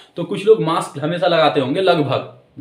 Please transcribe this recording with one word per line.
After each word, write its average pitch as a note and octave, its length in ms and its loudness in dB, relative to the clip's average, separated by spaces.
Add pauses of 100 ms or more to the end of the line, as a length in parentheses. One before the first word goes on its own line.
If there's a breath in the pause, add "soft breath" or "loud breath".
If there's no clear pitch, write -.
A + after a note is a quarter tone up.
(160 loud breath)
तो E3+ 80 -6
कुछ G3 220 -6
लोग G#3+ 160 4
mask D#3+ 360 -4
हमेशा E3 280 -2
लगाते D#3 340 2
होंगे, C3+ 200 -2
लगभग D3 580 0 (220)